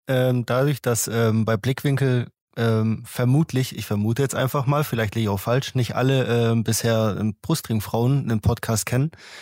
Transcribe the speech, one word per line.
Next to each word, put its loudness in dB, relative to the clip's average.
Ähm, 2
dadurch, 0
dass, 0
ähm, 2
bei 2
Blickwinkel, 0
ähm, 2
vermutlich, 0
ich -8
vermute -2
jetzt -2
einfach -2
mal, 2
vielleicht -2
liege 0
ich 0
auch 0
falsch, -2
nicht -2
alle, 2
ähm, 2
bisher, 0
ähm, -2
Brustringfrauen 0
einen -2
Podcast 0
kennen. 0